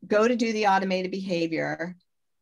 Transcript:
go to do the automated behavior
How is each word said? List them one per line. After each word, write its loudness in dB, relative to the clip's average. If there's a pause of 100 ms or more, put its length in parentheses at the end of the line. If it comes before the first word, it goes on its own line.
go 4
to 2
do 0
the 0
automated 2
behavior -4 (460)